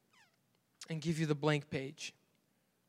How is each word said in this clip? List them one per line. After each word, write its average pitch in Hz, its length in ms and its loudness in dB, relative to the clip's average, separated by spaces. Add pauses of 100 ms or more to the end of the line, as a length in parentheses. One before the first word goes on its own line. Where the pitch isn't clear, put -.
(880)
and 160 120 -2
give 156 180 0
you 165 60 2
the 151 100 4
blank 147 340 2
page. 143 440 -6 (760)